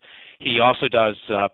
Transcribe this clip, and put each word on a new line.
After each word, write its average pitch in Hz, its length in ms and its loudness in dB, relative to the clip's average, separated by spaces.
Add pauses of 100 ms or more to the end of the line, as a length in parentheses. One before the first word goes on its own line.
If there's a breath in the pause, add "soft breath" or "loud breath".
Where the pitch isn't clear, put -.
(400 soft breath)
He 120 180 -4
also 123 300 2
does, 110 260 0 (140)
uh, 101 260 -2